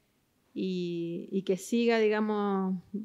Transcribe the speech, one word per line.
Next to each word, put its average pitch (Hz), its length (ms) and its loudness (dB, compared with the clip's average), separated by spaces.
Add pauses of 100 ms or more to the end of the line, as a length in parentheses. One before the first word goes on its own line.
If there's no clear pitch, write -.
(520)
y, 175 760 -4
y 196 120 0
que 190 140 0
siga, 233 420 2
digamos, 208 840 2 (220)